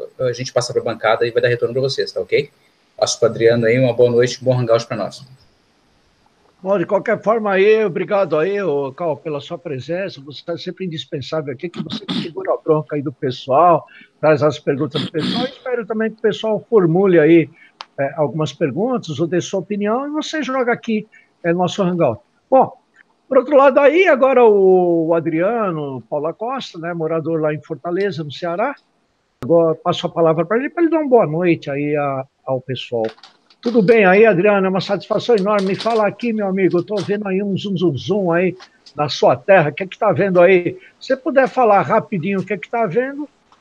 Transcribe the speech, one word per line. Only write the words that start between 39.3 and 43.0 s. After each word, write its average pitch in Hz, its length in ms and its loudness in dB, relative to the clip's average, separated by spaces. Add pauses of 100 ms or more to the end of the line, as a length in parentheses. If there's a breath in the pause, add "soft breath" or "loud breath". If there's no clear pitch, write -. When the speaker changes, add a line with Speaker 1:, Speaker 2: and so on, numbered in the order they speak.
Speaker 2:
terra. 175 320 4
O 139 40 -10
que 190 100 -8
é 190 40 -8
que - 100 -16
tá 214 140 0
vendo 180 300 2
aí? 175 360 4 (220 loud breath)
Se - 80 -20
você 262 80 0
puder 262 320 0
falar 208 360 2
rapidinho 190 580 -2
o 185 40 -6
que 185 60 -8
é 208 60 -6
que - 120 -14
tá - 160 -2
vendo, 262 440 -4 (320)